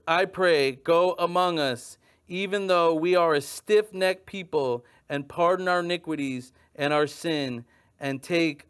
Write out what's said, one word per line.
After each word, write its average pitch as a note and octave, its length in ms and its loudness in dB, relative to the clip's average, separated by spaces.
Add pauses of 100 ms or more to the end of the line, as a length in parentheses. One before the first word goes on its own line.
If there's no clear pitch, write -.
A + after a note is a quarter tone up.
I F3 180 2
pray, E3+ 460 2
go E3+ 480 2
among F3 400 0
us, B2+ 400 -4 (280)
even G3 380 -4
though E3+ 300 4
we F3 200 2
are E3 200 4
a C#3 60 0
stiff-necked F#3+ 840 -2
people, C#3+ 580 -4 (240)
and C#3+ 220 -6
pardon F#3 380 0
our F3+ 140 2
iniquities D3 680 -6 (240)
and D3 160 -2
our D3 140 2
sin, C#3+ 580 -4 (360)
and C3+ 240 -6
take E3 460 -2